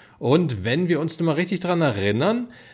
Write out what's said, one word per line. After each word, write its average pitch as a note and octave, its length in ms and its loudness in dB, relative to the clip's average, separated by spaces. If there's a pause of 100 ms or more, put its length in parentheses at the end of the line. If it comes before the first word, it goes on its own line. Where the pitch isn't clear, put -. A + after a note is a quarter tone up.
(200)
Und C3 440 0
wenn D3 240 0
wir D#3+ 140 0
uns E3 180 -6
nochmal E3 160 0
richtig F3+ 240 -2
dran F3 220 0
erinnern, C3+ 680 0 (260)